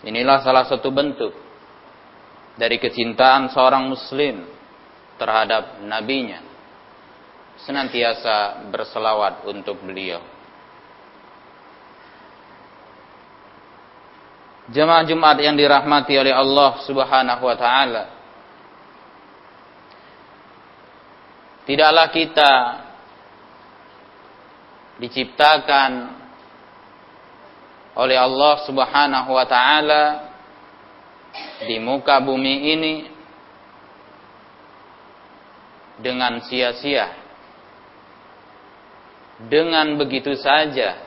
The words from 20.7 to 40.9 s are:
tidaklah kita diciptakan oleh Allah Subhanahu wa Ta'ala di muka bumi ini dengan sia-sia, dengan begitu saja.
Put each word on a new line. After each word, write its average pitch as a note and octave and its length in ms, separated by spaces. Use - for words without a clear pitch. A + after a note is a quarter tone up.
tidaklah D#3 460
kita D#3 400
diciptakan C3 1120
oleh C3 160
Allah C3+ 480
Subhanahu C3+ 720
wa B2+ 140
Ta'ala D3+ 560
di A2+ 160
muka C3 400
bumi C3+ 560
ini D#3 160
dengan B2 480
sia-sia, B2 640
dengan D3+ 560
begitu C3 400
saja. C3+ 560